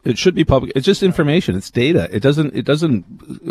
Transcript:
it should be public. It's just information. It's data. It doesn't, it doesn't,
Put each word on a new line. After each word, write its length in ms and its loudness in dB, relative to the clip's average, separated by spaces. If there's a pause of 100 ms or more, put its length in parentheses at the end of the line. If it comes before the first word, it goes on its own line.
it 120 0
should 180 2
be 100 2
public. 280 0
It's 120 -2
just 180 2
information. 500 2
It's 160 -6
data. 400 0
It 120 -4
doesn't, 340 0
it 80 -4
doesn't, 420 0 (460)